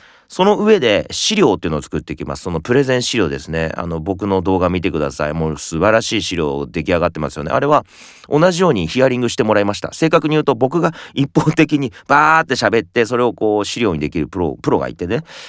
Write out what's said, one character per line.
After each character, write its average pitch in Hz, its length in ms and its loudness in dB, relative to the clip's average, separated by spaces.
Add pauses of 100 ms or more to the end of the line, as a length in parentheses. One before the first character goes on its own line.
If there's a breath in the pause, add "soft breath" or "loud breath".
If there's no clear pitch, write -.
(320 soft breath)
そ 180 120 0
の 208 160 4
上 214 180 4
で 107 320 2
資 - 240 -2
料 147 200 4
っ - 40 -2
て - 80 -6
い 80 40 -2
う - 20 -2
の 78 60 -2
を 71 40 -6
作 - 160 -8
っ - 40 -4
て - 100 -12
い - 40 -8
き 71 80 -10
ま 71 120 -8
す。 - 80 -12
そ 90 80 -6
の 82 80 -4
プ 123 120 -4
レ 139 120 4
ゼ 127 120 0
ン 123 60 0
資 123 140 -4
料 92 120 2
で 69 120 -4
す - 100 -14
ね。 80 260 -2
あ - 80 -6
の、 82 140 -4
僕 95 300 -4
の 95 140 0
動 92 180 0
画 90 80 2
見 90 120 0
て 82 120 -2
く 78 80 -2
だ 71 100 -2
さ 76 180 -4
い。 73 40 -4
も 80 220 -2
う 73 40 -8
素 80 220 -4
晴 104 100 4
ら 113 120 4
し 113 160 -2
い 90 40 -2
資 90 140 -6
料 71 340 -2
出 82 140 -4
来 - 20 -6
上 87 140 2
が 87 80 2
っ - 20 0
て 82 80 -8
ま 73 120 -4
す - 60 -12
よ 71 60 -6
ね。 78 80 -6
あ - 80 0
れ 139 80 0
は 143 180 2 (440 loud breath)
同 156 240 4
じ 170 100 -2
よ 185 60 4
う 147 40 4
に 90 140 0
ヒ 123 160 0
ア 131 60 4
リ 127 80 0
ン 123 60 -2
グ 117 60 0
し - 60 -4
て - 80 0
も 107 120 2
ら 104 60 4
い 101 40 2
ま 101 100 -2
し - 60 -10
た。 - 120 -8
正 160 160 0
確 156 200 2
に 151 60 0
言 151 80 2
う - 20 -12
と 135 100 2
僕 131 260 0
が 170 120 0 (220 loud breath)
一 135 200 -2
方 160 160 4
的 151 300 2
に 127 120 -4 (140 loud breath)
バ 151 360 4
ー - 20 -
っ - 20 -6
て 131 80 -4
喋 113 300 0
っ - 20 -14
て、 117 200 0
そ 120 100 -2
れ 123 80 2
を 113 100 2
こ 107 240 0
う 101 60 0
資 - 160 -8
料 104 120 2
に 78 60 -2
で 73 100 -4
き 80 120 -4
る 73 80 -2
プ - 100 -8
ロ、 80 240 -2
プ 156 80 0
ロ 104 80 4
が 67 100 -4
い 60 60 -10
て 87 140 -8
ね。 131 160 -4 (240 loud breath)